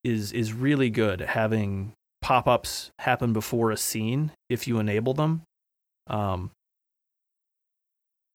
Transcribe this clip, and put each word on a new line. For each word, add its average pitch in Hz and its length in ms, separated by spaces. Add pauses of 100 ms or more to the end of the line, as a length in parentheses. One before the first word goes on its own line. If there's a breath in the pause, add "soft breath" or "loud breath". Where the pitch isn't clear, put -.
is, 110 280
is 110 220
really 135 360
good. 104 300
Having 107 760 (280)
pop-ups - 680 (100)
happen 123 340
before 113 380
a 107 60
scene, 123 540 (180)
if - 180
you 117 120
enable 107 340
them, 156 300 (640)
um, 98 420 (1900)